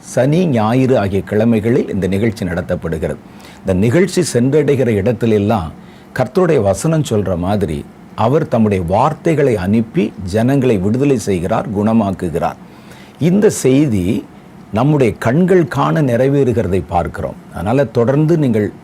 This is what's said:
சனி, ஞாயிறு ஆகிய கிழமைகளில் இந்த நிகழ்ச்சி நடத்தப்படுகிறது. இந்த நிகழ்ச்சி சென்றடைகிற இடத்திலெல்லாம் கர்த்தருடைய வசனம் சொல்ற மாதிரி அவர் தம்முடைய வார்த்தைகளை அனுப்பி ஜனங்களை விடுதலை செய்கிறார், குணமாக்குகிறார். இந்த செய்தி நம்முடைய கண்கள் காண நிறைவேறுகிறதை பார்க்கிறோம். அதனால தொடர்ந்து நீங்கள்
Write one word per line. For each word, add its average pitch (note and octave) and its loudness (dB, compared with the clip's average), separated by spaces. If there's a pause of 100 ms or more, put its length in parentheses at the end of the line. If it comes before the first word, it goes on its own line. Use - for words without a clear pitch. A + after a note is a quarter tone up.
சனி, C#3+ 0
ஞாயிறு B2+ 2
ஆகிய G2 0
கிழமைகளில் A2+ 0
இந்த F#2+ -2
நிகழ்ச்சி G2+ -2
நடத்தப்படுகிறது. E2 -6 (420)
இந்த F#2+ -2
நிகழ்ச்சி F3 2
சென்றடைகிற C3+ 2 (120)
இடத்திலெல்லாம் G#2 0 (420)
கர்த்தருடைய D#3 0
வசனம் C3+ 0
சொல்ற G2+ 0
மாதிரி F2+ -2 (460)
அவர் C3+ 0
தம்முடைய G#2+ 2
வார்த்தைகளை C#3 0
அனுப்பி A2+ 0 (300)
ஜனங்களை B2 2
விடுதலை A#2+ 0
செய்கிறார், F#2+ -2
குணமாக்குகிறார். F#2+ -2 (640)
இந்த F#3 2 (120)
செய்தி C3 2 (720)
நம்முடைய C3+ 2 (140)
கண்கள் F3 4
காண D3+ 0
நிறைவேறுகிறதை A#2+ 0 (140)
பார்க்கிறோம். E2+ -4 (140)
அதனால A2+ -2 (120)
தொடர்ந்து C#3 2
நீங்கள் A2 0 (160)